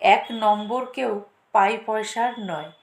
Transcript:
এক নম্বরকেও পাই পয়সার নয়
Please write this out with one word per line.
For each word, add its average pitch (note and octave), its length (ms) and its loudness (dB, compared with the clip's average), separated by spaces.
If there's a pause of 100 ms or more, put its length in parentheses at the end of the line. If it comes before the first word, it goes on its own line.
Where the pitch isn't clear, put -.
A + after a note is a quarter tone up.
এক - 300 4
নম্বরকেও A3 920 -2 (280)
পাই G#3+ 340 4
পয়সার A3 540 -2
নয় D#3+ 320 -8 (100)